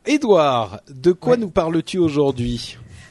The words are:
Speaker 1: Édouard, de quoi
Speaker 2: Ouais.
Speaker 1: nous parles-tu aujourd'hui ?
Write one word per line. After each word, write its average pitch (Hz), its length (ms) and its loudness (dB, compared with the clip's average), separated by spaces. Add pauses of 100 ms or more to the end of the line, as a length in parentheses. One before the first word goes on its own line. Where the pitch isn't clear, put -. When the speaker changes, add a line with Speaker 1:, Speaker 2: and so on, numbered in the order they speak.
Speaker 1:
Édouard, 151 760 2 (140)
de 135 180 0
quoi 247 220 0
Speaker 2:
Ouais. 240 60 0
Speaker 1:
nous 208 100 -6
parles-tu 165 480 -2
aujourd'hui ? 139 800 -2 (340)